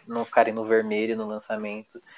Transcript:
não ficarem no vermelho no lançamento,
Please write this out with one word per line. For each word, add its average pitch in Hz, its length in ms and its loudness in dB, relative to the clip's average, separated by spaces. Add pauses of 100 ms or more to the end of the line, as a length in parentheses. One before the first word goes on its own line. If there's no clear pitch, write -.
não 117 180 -4
ficarem 113 280 4
no 110 120 -4
vermelho 113 500 2
no 110 120 -4
lançamento, 107 720 -8 (160)